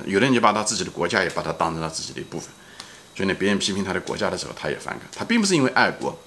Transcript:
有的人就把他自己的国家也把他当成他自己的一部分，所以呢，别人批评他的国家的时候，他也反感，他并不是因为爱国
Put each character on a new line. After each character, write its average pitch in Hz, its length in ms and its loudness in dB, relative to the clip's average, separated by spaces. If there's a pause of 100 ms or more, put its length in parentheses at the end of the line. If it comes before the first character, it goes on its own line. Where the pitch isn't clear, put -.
有 98 140 2
的 123 40 6
人 135 80 4
就 117 80 6
把 107 120 6
他 107 100 0
自 104 140 -2
己 92 80 -2
的 90 80 -6
国 85 140 0
家 98 140 2
也 87 100 2
把 82 120 -2
他 80 100 -2
当 82 200 0
成 80 100 -4
他 80 60 -4
自 - 120 -8
己 - 120 -10
的 - 80 -10
一 - 40 -8
部 - 140 -10
分， - 100 -10 (680)
所 98 100 0
以 - 20 4
呢， 90 60 2
别 92 140 0
人 101 100 2
批 101 140 -2
评 95 100 -2
他 95 100 -2
的 92 80 -2
国 - 160 -4
家 98 140 0
的 90 80 -2
时 73 80 -8
候， 57 100 -12
他 73 140 -4
也 67 80 -4
反 - 220 -8
感， - 120 -16
他 208 120 -8
并 233 160 2
不 208 40 2
是 190 120 2
因 135 80 4
为 127 60 2
爱 110 200 4
国 - 260 -4 (100)